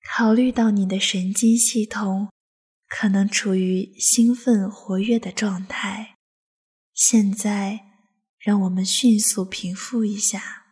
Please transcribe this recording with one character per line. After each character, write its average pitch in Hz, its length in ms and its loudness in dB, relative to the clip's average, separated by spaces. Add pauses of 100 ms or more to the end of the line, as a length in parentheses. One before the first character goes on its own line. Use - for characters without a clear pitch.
考 220 300 2
虑 254 180 4
到 226 200 2
你 202 140 2
的 190 140 -2
神 190 340 -2
经 226 240 4
系 226 280 0
统 202 440 -4 (580)
可 - 200 -4
能 196 180 4
处 196 300 -2
于 185 420 -2
兴 240 380 4
奋 208 340 0
活 190 300 -6
跃 226 180 0
的 190 140 -6
状 190 340 -4
态， 208 520 -10 (760)
现 208 380 2
在 202 640 -6 (440)
让 208 260 2
我 185 60 0
们 185 160 -2
迅 226 320 4
速 202 280 0
平 185 280 -10
复 226 300 -4
一 208 140 -4
下。 - 540 -6